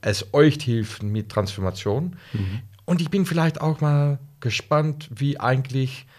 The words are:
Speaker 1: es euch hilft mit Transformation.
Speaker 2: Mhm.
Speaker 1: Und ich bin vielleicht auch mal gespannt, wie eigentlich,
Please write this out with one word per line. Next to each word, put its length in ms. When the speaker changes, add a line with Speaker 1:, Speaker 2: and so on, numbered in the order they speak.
Speaker 1:
es 340
euch 260
hilft 400
mit 280
Transformation. 880
Speaker 2:
Mhm. 280
Speaker 1:
Und 140
ich 80
bin 160
vielleicht 360
auch 200
mal 380
gespannt, 720
wie 280
eigentlich, 640